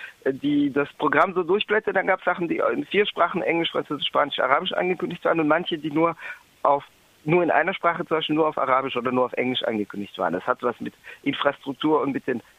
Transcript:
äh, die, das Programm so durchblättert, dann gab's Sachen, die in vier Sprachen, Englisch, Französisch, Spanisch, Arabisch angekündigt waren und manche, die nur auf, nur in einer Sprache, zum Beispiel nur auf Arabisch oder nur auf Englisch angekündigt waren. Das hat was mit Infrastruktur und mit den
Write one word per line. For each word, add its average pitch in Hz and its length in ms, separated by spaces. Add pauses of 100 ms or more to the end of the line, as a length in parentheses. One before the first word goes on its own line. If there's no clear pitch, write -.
(240)
äh, 135 80
die, 143 400
das 139 220
Programm 151 400
so 180 100
durchblättert, 202 540
dann 175 100
gab's 190 160
Sachen, 180 240
die 165 140 (100)
in - 140
vier 202 200
Sprachen, 170 360
Englisch, 165 300
Französisch, 147 360
Spanisch, 135 320
Arabisch 151 320
angekündigt 180 540
waren 165 160
und 151 80
manche, 165 280
die 147 140
nur 165 240 (460)
auf, 143 240 (400)
nur 175 180
in 160 80
einer 165 220
Sprache, 170 320
zum 165 100
Beispiel 156 200
nur 156 120
auf 151 100
Arabisch 131 380
oder 123 160
nur 127 140
auf 117 80
Englisch 123 300
angekündigt 104 540
waren. 90 140
Das 90 160
hat 123 160
was 120 160
mit - 140 (300)
Infrastruktur 143 760
und 135 140
mit 135 120
den 120 160 (180)